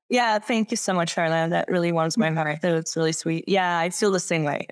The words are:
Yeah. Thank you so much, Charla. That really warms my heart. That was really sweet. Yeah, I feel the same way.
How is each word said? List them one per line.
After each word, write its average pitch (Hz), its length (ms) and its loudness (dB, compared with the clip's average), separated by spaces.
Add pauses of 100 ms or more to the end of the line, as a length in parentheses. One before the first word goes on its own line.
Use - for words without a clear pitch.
(100)
Yeah. 233 300 2
Thank 220 300 -2
you 233 60 -2
so - 160 -2
much, 170 220 0
Charla. 165 340 0
That 170 200 0
really 175 240 0
warms 160 260 0
my 160 120 2
heart. 156 300 -2
That 175 140 2
was 165 220 -4
really 160 160 0
sweet. 165 360 -4
Yeah, 180 300 2
I 170 100 0
feel 202 220 0
the 185 100 2
same 160 240 0
way. 143 280 -2